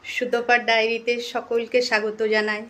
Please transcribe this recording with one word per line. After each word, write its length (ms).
সুতপার 600
ডায়েরিতে 540
সকলকে 600
স্বাগত 400
জানাই। 480